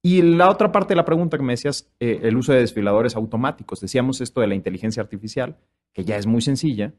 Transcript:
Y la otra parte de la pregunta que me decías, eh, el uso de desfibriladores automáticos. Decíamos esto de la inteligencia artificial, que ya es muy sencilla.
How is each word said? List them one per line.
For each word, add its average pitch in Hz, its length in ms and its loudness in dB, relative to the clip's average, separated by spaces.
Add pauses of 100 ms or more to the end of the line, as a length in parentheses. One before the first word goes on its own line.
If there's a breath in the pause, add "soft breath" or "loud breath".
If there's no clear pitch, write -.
Y 180 200 4
la 170 260 6
otra 208 220 2
parte 196 200 -2
de 185 60 2
la 170 80 4
pregunta 165 320 -2
que 139 60 -2
me 123 120 0
decías, - 440 -6
eh, 117 240 -2
el 113 140 2
uso 127 160 0
de 127 80 6
desfibriladores 110 560 0
automáticos. 113 640 -6
Decíamos 127 400 -2
esto 123 200 -4
de 110 60 4
la 98 80 0
inteligencia 101 480 -6
artificial, 110 560 -8 (340)
que 95 120 -8
ya 104 120 -4
es 101 100 -4
muy 117 140 2
sencilla. 135 580 -2